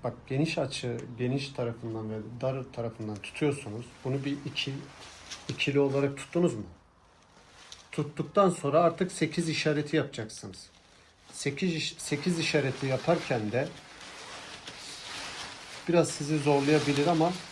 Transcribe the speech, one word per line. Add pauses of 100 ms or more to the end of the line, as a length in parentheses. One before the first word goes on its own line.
Bak, (140)
geniş
açı, (200)
geniş
tarafından
ve (260)
dar
tarafından
tutuyorsunuz. (180)
Bunu
bir
iki, (760)
ikili
olarak
tuttunuz
mu? (1300)
Tuttuktan
sonra
artık
sekiz
işareti
yapacaksınız. (600)
Sekiz
iş-,
sekiz
işareti
yaparken
de (2250)
biraz
sizi
zorlayabilir
ama (200)